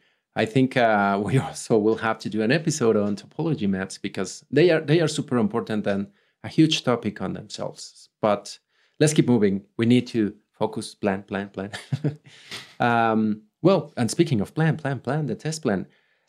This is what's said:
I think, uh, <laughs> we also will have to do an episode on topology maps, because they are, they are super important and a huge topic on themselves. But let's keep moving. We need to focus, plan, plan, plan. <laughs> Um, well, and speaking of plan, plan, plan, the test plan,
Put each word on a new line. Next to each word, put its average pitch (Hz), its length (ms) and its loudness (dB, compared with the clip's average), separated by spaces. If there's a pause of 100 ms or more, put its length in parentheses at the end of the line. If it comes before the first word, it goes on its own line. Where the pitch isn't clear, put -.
(360)
I 110 100 0
think, 131 300 2
uh, 101 460 2
<laughs> - 20 -2
we 104 140 0
also - 400 -2
will 107 200 2
have 113 220 -4
to - 100 -8
do 107 120 -4
an 107 100 0
episode 123 460 2
on 104 180 0
topology 127 540 -4
maps, 95 280 -4
because - 540 -8
they 165 200 6
are, 160 100 2
they 160 180 2
are 160 80 2
super 131 300 -2
important 107 500 -2
and 101 200 -2 (360)
a 110 60 -10
huge 160 340 2
topic 117 380 -2
on 92 120 -6
themselves. - 760 -12 (120)
But - 380 -2 (400)
let's 147 140 4
keep 139 140 4
moving. 104 360 2 (140)
We 113 80 2
need 123 220 4
to 107 260 -2 (180)
focus, - 440 -6
plan, 101 280 -2
plan, 101 260 -8
plan. 98 220 -10 (320)
<laughs> 147 160 -4 (600)
Um, 110 640 2 (200)
well, 175 360 2
and 117 120 0
speaking 147 320 0
of - 140 -6
plan, 156 220 0
plan, 135 220 -6
plan, 147 260 -4
the 110 100 -4
test 160 260 -8
plan, 98 240 0 (440)